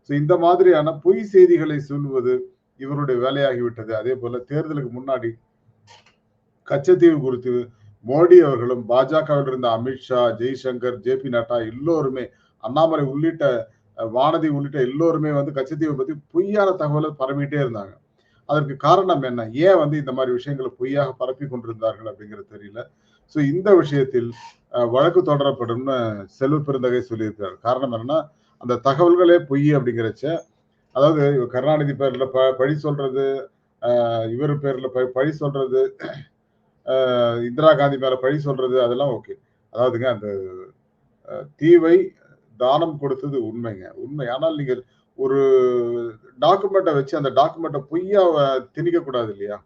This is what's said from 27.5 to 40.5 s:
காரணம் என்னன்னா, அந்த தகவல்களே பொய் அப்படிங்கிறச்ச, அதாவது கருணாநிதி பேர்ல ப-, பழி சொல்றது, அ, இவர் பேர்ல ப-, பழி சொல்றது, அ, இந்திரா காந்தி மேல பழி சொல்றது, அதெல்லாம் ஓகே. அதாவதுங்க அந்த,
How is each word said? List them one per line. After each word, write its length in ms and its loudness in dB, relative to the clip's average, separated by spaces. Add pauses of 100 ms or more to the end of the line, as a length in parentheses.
காரணம் 320 -2
என்னன்னா, 420 -4 (240)
அந்த 160 -4
தகவல்களே 640 4
பொய் 380 2
அப்படிங்கிறச்ச, 640 -4 (540)
அதாவது 540 2
கருணாநிதி 460 0
பேர்ல 340 -2
ப-, 260 2
பழி 220 0
சொல்றது, 760 -4 (320)
அ, 480 0
இவர் 280 -2
பேர்ல 280 -6
ப-, 180 -2
பழி 280 -2
சொல்றது, 640 -2 (880)
அ, 100 -2 (400)
இந்திரா 380 4
காந்தி 240 2
மேல 180 0
பழி 220 0
சொல்றது, 440 0
அதெல்லாம் 260 0
ஓகே. 240 -8 (400)
அதாவதுங்க 320 0
அந்த, 360 -4 (880)